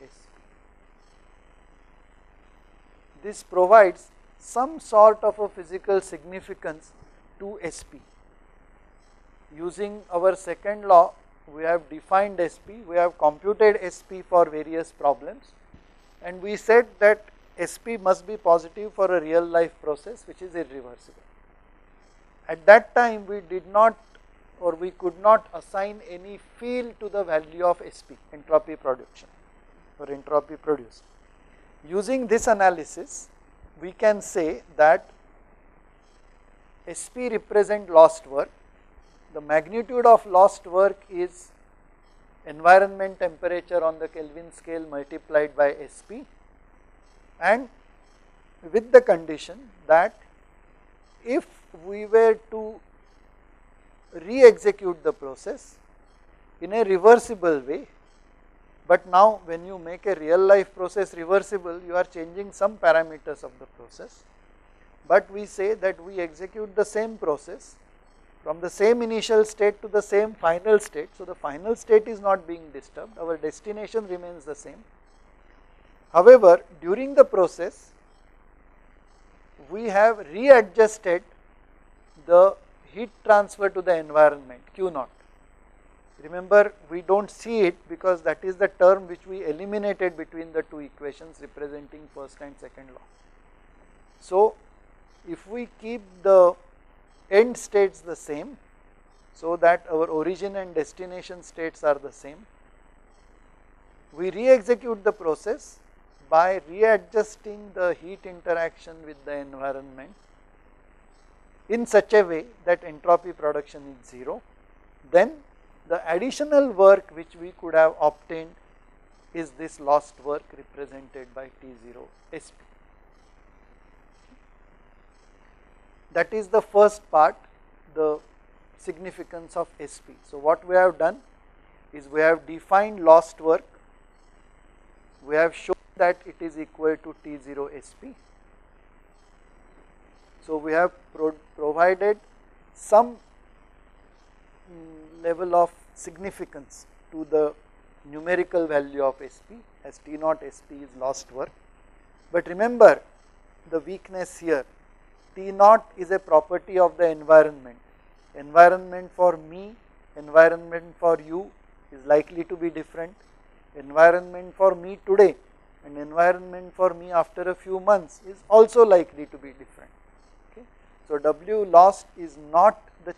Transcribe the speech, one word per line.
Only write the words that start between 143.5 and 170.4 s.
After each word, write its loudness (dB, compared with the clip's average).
mm, -20
level -6
of 2
significance -18
to -14
the 0
numerical -4
value -4
of -4
S -20
P -20
as -20
T -18
naught -6
S -20
P -20
is -20
lost -10
work. -12
But -4
remember 4
the -6
weakness -16
here, -4
T -14
naught 4
is -8
a 0
property -2
of 2
the 0
environment. 2
Environment 2
for 2
me, -20
environment 2
for 0
you -14
is -20
likely 0
to -14
be -8
different. -16
Environment 2
for 2
me -16
today 4
and -20
environment -4
for -2
me -18
after -4
a -6
few -10
months -2
is -20
also 8
likely 2
to -20
be -20
different. -20